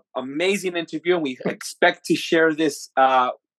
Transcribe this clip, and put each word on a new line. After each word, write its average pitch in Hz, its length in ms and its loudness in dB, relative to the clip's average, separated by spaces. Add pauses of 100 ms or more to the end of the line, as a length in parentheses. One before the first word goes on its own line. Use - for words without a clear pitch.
(160)
amazing 175 600 -4
interview, 165 380 -2
and 170 100 0
we 127 160 -6
<laughs> - 40 -16
expect - 600 -2
to 165 100 2
share 160 400 2
this, 151 420 -4
uh, 131 340 4 (280)